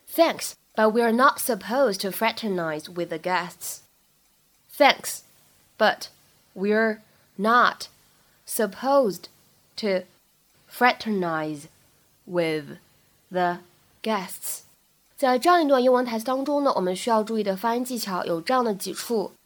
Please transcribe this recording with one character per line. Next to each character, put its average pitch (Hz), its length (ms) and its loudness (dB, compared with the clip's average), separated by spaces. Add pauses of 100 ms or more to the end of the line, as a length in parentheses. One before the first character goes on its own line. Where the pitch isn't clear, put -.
Thanks, - 440 2 (220)
but 220 160 4
we're 233 200 2
not 247 280 4
supposed 214 640 0
to 202 80 -4
fraternize 185 760 -4
with 170 240 -6
the 165 80 -6
guests. 175 600 -6 (1000)
Thanks, - 420 2 (580)
but - 300 0 (480)
we're 214 440 0 (360)
not 220 520 2 (600)
supposed 226 760 0 (540)
to 190 280 -2 (680)
fraternize 170 920 0 (640)
with 160 520 -2 (520)
the 175 300 0 (420)
guests. - 600 -6 (560)
在 254 220 2
这 285 100 2
样 349 120 6
一 302 60 2
段 262 160 4
英 254 80 6
文 247 140 4
台 226 140 -4
词 220 40 -12
当 269 220 -2
中 285 180 0
呢， 269 120 2
我 - 40 0
们 185 160 0
需 185 140 -6
要 220 140 2
注 220 160 -4
意 208 40 0
的 196 140 -2
发 233 180 0
音 247 80 -2
技 254 140 -6
巧 190 260 -4
有 170 160 -2
这 165 140 -2
样 254 100 2
的 220 100 0
几 190 200 -8
处。 - 400 -4 (120)